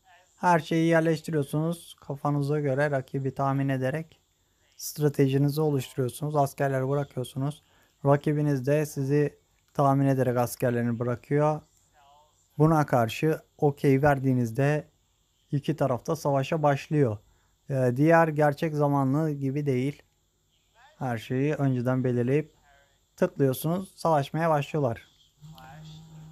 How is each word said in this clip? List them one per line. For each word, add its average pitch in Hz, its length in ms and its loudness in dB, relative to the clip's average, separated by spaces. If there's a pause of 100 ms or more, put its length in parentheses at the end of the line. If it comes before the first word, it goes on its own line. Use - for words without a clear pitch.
(360)
her 175 220 2
şeyi 165 300 0
yerleştiriyorsunuz. 160 1120 -2
Kafanıza 143 600 -4
göre 143 300 0
rakibi 135 440 -4
tahmin 139 340 -2
ederek 135 520 -4 (560)
stratejinizi 143 840 0
oluşturuyorsunuz. 143 760 -2
Askerleri 135 520 -2
bırakıyorsunuz. 143 760 -6 (420)
Rakibiniz 143 600 2
de 147 200 2
sizi 143 520 -2 (360)
tahmin 139 320 4
ederek 127 300 2
askerlerini 120 600 -2
bırakıyor. 147 640 -2 (960)
Buna 156 280 4
karşı 135 540 0 (180)
okey 143 440 2
verdiğinizde 135 840 0 (640)
iki 151 240 -2
tarafta 139 400 -2
savaşa 147 460 -2
başlıyor. 139 560 0 (520)
Ee, 127 260 2
diğer 165 320 6
gerçek 151 460 0
zamanlı 143 560 0
gibi 139 360 -4
değil. 135 360 -2 (960)
Her 123 200 -6
şeyi 135 360 -2
önceden 127 500 0
belirleyip 127 500 0 (640)
tıklıyorsunuz, 165 800 -2
savaşmaya 160 540 0
başlıyorlar. 143 520 -2 (1300)